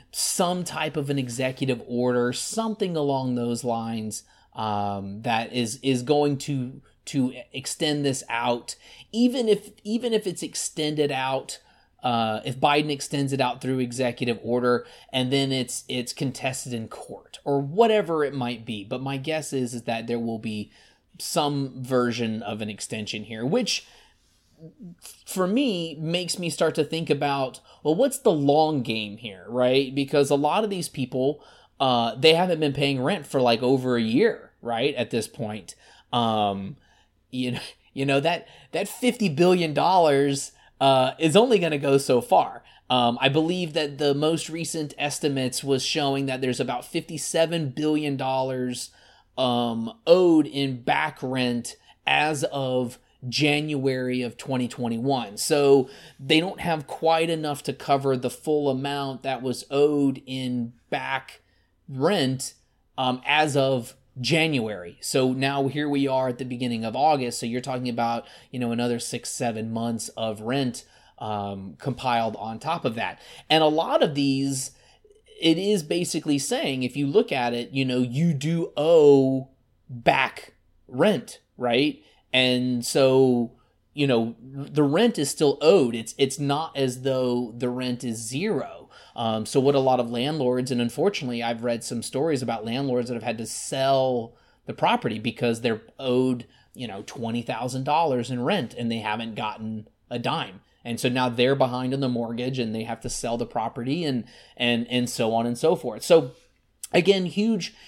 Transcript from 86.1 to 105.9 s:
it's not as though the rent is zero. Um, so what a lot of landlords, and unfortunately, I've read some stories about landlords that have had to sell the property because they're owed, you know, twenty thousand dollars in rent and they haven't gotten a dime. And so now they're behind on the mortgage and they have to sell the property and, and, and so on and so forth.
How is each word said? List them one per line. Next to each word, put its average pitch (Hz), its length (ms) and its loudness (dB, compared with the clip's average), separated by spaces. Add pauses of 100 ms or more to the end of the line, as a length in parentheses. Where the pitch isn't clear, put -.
it's 139 220 0
not 143 380 -2
as 131 240 -2
though 123 560 0
the 123 120 -2
rent 123 340 -4
is 117 140 -4
zero. 135 720 -6 (260)
Um, 110 300 -2
so - 140 0
what 139 160 6
a 135 40 2
lot 127 200 4
of 117 120 -2
landlords, 127 600 -2
and 120 80 0
unfortunately, 123 640 -2
I've 117 200 -4
read 117 200 -2
some 117 200 -6
stories 139 380 -2
about 117 220 -4
landlords 123 460 -2
that 123 60 -4
have 107 80 -8
had 117 160 -4
to 113 60 -8
sell 131 920 0 (280)
the - 80 -8
property 156 460 0
because 117 400 -2
they're 117 220 -2 (160)
owed, 127 480 0 (280)
you 123 140 -10
know, 101 180 -10
twenty 117 360 -6
thousand 123 420 -6
dollars 139 480 0
in 123 140 -4
rent 156 300 -2
and 120 140 -4
they 113 100 -2
haven't 110 360 -4
gotten 110 540 -8 (200)
a 123 100 -6
dime. 120 420 -6 (240)
And 117 140 -6
so 131 100 0
now 127 180 2
they're 123 280 2
behind 127 380 0
on 135 60 -2
the 139 80 0
mortgage 120 520 -4
and 113 140 -2
they 113 100 -4
have 113 180 -8
to 131 80 -8
sell 117 280 -4
the 117 80 -4
property 120 600 -4
and, 127 180 0 (320)
and, 120 340 0
and 123 200 0
so 113 240 0
on 117 120 2
and 120 120 -2
so 165 180 4
forth. 110 280 -6